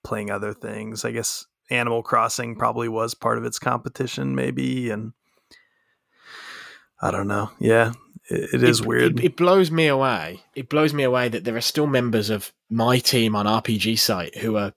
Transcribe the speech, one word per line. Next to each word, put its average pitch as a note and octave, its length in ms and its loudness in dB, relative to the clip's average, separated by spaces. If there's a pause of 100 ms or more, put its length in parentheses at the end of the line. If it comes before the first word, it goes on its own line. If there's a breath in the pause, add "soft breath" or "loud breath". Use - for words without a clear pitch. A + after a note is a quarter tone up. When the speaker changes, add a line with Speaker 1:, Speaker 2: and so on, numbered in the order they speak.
Speaker 1:
playing G#2 260 -6
other G2+ 240 -4
things. A2 500 -10
I A#2+ 60 -4
guess - 340 -6 (260)
Animal A#2+ 340 0
Crossing A#2 500 0
probably A#2 340 -2
was A2+ 260 -2
part A#2 220 -2
of A#2 80 -6
its A#2 140 -6
competition, C3 760 -4
maybe, B2+ 540 -2
and A2 220 -6 (1900 loud breath)
I F#2+ 100 0
don't G2 180 -2
know. G2+ 220 -2 (100)
Yeah, A2+ 320 4 (360)
it, - 260 -4
it B2 80 2
is A#2 180 6
Speaker 2:
It, A2+ 60 -4
Speaker 1:
weird. A#2+ 340 2
Speaker 2:
it, B2 60 0
it - 100 0
blows F3+ 340 4
me E3 160 2
away. A#2+ 540 0 (140)
It C3 140 -10
blows D3+ 240 2
me C#3+ 120 0
away B2 240 2
that G#2+ 160 -4
there A2+ 120 -2
are A#2 40 -2
still - 260 0
members A#2+ 440 2
of G#2 220 -4 (180)
my A#2 280 4
team A2+ 380 2
on G#2 100 0
R A2 160 2
P A2 160 0
G A2 180 0
site F#2 420 0
who A2 180 0
are G2+ 200 -2